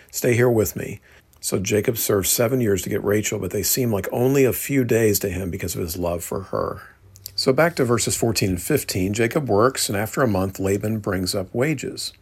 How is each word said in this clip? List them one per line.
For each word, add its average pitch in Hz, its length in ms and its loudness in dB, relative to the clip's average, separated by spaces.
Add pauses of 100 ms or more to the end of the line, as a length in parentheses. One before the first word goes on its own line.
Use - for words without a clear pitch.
(120)
Stay 123 240 2
here 123 140 4
with 110 260 2
me." - 240 -8 (400)
So - 180 -4
Jacob 104 400 0
served 101 300 0
seven 123 340 2
years 98 220 2
to - 60 -6
get 104 140 -4
Rachel, 104 360 0
but 95 100 -4
they 101 140 -4
seem 120 280 0
like 98 200 -2
only 131 340 4
a 113 80 2
few 135 300 0
days 113 360 4
to 101 100 -2
him 92 200 -4
because 90 240 -6
of 95 80 -6
his 87 160 -6
love 87 260 -4
for - 180 -6
her. - 420 -4 (500)
So - 180 2
back 160 260 2
to 139 80 2
verses 117 300 0
fourteen 107 360 0
and 90 100 -2
fifteen, 95 520 -2
Jacob 117 360 0
works, 107 400 2
and 107 80 -2
after 110 240 -2
a 131 60 4
month, 95 320 -2
Laban 104 400 0
brings 92 340 -2
up 95 220 -4
wages. 135 680 -4